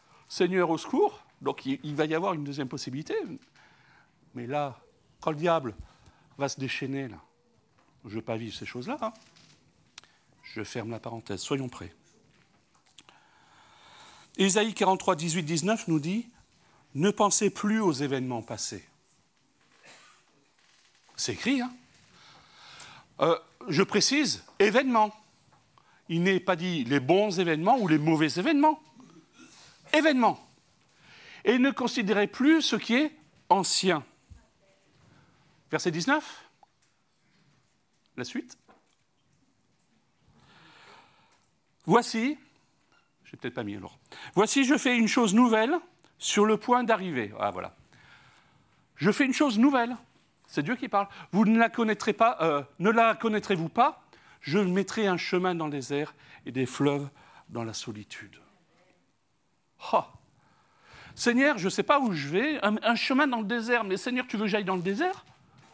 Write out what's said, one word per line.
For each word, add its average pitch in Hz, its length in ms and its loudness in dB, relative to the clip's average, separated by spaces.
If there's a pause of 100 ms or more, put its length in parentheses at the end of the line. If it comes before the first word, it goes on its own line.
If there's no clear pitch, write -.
(280)
Seigneur, 180 420 0
au 160 80 -2
secours. » - 420 -2 (220)
Donc 135 240 -6
il, 135 160 -4
il 151 120 -8
va 156 120 0
y 156 80 -2
avoir 180 180 -2
une 151 120 -6
deuxième 143 240 -8
possibilité. 143 460 -8 (1200)
Mais 120 120 -10
là, 143 340 -6 (400)
quand 160 120 -2
le 151 40 -6
diable 156 380 0 (640)
va 135 100 -2
se - 100 -8
déchaîner, 135 500 -6
là, 101 100 -16 (880)
je 104 100 -10
veux 113 60 -6
pas 113 140 -4
vivre 110 180 -10
ces 104 120 -12
choses-là, 165 340 -10
hein. 226 120 -8 (1300)
Je - 200 -12
ferme 113 280 -8
la 113 100 -10
parenthèse, 113 400 -10
soyons 135 280 -6
prêts. - 240 -16 (2500)
Ésaïe 196 380 2
quarante-trois, 190 420 2
dix-huit, 165 260 -2
dix-neuf 170 460 -2
nous 160 100 0
dit, « 185 300 -4 (680)
Ne 170 160 2
pensez 202 400 2
plus 214 300 -2
aux 185 120 2
événements 127 500 -4
passés. » - 440 -10 (2250)
C'est - 160 -4
écrit, 254 280 -2
hein. 247 140 -8 (1500)
Euh, 160 180 2 (300)
je 165 140 2
précise, 208 640 0 (140)
événements. 220 560 4 (960)
Il 165 140 0
n'est 190 180 2
pas 185 160 0
dit 165 280 -2
les 135 160 2
bons 185 400 2
événements 170 380 2
ou 196 100 0
les 156 100 4
mauvais 156 400 2
événements. 302 420 2 (1120)
Événements. « 277 520 2 (1000)
Et 247 140 4
ne 269 120 4
considérez 214 560 0
plus 302 360 4
ce - 140 0
qui 214 180 0
est 294 220 0 (320)
ancien. » 180 560 2 (1700)
Verset 156 200 -2
dix-neuf. 214 540 -2 (1700)
La 127 80 -8
suite. - 340 -12 (3250)
Voici, 233 540 2 (840)
j'ai - 120 -20
peut-être 123 180 -10
pas 117 100 -6
mis 101 120 -8
alors. 90 220 -14 (360)
Voici, 220 300 4
je 254 140 2
fais 247 180 0
une 226 120 2
chose 214 260 2
nouvelle 233 400 4 (440)
sur - 280 2
le 214 100 4
point 247 280 2
d'arriver. 170 540 -2
Ah, 104 120 -2
voilà. 90 240 -10 (1200)
Je 170 140 2
fais 262 160 2
une 262 80 0
chose 262 240 2
nouvelle. 247 380 2 (500)
C'est - 160 -4
Dieu 135 140 -4
qui 240 120 -8
parle. 202 200 0 (240)
Vous 202 120 4
ne 226 140 4
la 233 100 4
connaîtrez 220 440 0
pas, 226 280 2
euh, 147 220 2 (160)
ne 190 120 2
la 226 260 4
connaîtrez-vous 202 520 -2
pas ? 277 340 0 (380)
Je 151 180 -2
mettrai 196 500 0
un 180 80 2
chemin 180 380 -2
dans 160 120 -4
le 143 60 -6
désert 143 420 -4 (320)
et 127 60 -12
des 127 140 -2
fleuves 143 420 0 (400)
dans 117 160 -8
la 113 100 -10
solitude. 104 640 -12 (1600)
Oh. 180 120 2 (1120)
Seigneur, 247 420 2
je 180 100 0
sais - 140 -2
pas - 160 4
où 240 140 0
je 143 160 -4
vais, 226 360 -2
un, 214 180 2
un 233 120 2
chemin 269 320 2
dans 247 140 -2
le 208 60 -6
désert. 233 380 0
Mais 190 120 -2
Seigneur, 247 300 -4
tu - 100 -10
veux 208 80 -2
que 208 40 0
j'aille 208 160 0
dans 185 120 -2
le 175 60 -4
désert ? 240 420 -4 (500)